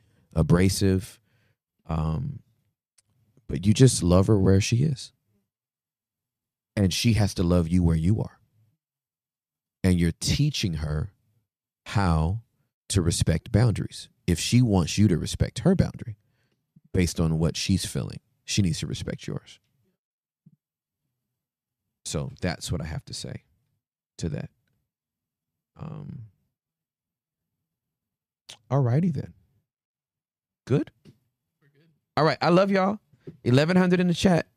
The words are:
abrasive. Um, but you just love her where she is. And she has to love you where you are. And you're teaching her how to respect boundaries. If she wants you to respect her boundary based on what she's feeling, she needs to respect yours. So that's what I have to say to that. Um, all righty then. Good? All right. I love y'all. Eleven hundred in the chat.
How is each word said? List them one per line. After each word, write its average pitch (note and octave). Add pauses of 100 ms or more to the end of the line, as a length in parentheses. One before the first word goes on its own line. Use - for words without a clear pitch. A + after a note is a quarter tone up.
(340)
abrasive. F#2 (680)
Um, D#2+ (1080)
but D2
you G#2+
just B2+
love F2+
her A2
where F#2+
she A#2
is. D3+ (1600)
And F#2+
she A#2
has G2+
to G2
love F2
you F2
where E2
you G2
are. - (1400)
And F#2
you're E2+
teaching C#3
her D2+ (760)
how F2 (460)
to F#2+
respect E2
boundaries. - (180)
If E2+
she B2
wants G2
you G#2
to E2+
respect -
her F#3
boundary - (800)
based F2+
on D#2+
what D#2+
she's -
feeling, G1+ (240)
she -
needs E2+
to -
respect -
yours. - (2500)
So C#2
that's -
what E2
I D#2
have D#2+
to -
say - (760)
to E2+
that. - (1300)
Um, G1+ (2500)
all C3+
righty C#3+
then. G#2 (1300)
Good? D3 (1200)
All C#3+
right. D3+
I C#3+
love F#3+
y'all. G3 (440)
Eleven D3
hundred F3+
in F3+
the F3
chat. F3